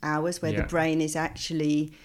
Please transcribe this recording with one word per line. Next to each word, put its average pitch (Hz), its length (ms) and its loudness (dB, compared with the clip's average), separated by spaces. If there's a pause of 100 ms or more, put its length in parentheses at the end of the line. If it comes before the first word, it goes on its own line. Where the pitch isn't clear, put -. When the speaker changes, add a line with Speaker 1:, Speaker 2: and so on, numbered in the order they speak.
Speaker 1:
hours 156 400 -2
where 156 80 0
the 156 80 0
Speaker 2:
Yeah. 151 80 2
Speaker 1:
brain 160 340 2
is 156 140 0
actually 151 760 0 (140)